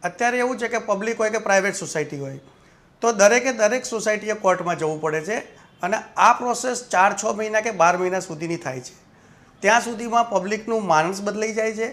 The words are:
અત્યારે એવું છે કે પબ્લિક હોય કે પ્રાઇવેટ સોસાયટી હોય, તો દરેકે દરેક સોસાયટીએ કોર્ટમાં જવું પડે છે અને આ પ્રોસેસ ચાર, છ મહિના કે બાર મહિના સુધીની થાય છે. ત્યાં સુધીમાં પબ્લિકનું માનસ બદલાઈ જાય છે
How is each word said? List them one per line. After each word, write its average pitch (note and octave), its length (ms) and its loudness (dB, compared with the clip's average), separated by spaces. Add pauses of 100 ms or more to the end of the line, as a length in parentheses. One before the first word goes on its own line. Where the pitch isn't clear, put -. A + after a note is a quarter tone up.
અત્યારે A#3+ 360 -2
એવું B3 180 -2
છે A3+ 100 -4
કે A3+ 100 -4
પબ્લિક A3 420 -2
હોય A3 100 2
કે A3 80 -2
પ્રાઇવેટ G3 360 2
સોસાયટી D3+ 460 -6
હોય, C#3 200 -10 (640)
તો A#3 100 4
દરેકે A#3 420 4
દરેક A3 320 0
સોસાયટીએ G#3+ 480 -4
કોર્ટમાં F3+ 440 0
જવું D#3 240 -2
પડે D#3 200 -2
છે G3+ 160 -6 (440)
અને G3 160 -2 (200)
આ G#3 160 8
પ્રોસેસ B3 580 -4
ચાર, G3 220 6
છ G3+ 120 -8
મહિના G#3+ 360 -2
કે A3+ 100 -4
બાર F3+ 260 4
મહિના F#3 220 -2
સુધીની E3 380 -6
થાય C3 220 -8
છે. - 140 -16 (680)
ત્યાં A3 220 4
સુધીમાં A#3 480 -2
પબ્લિકનું G#3 560 -2
માનસ F3 360 2
બદલાઈ G#3 320 -4
જાય A3 200 -2
છે A3 200 -4